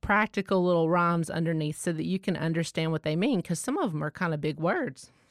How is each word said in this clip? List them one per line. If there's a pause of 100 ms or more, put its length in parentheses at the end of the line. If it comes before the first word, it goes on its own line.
practical
little
rhymes
underneath
so
that
you
can
understand
what
they
mean,
'cause
some
of
'em
are
kinda
big
words. (200)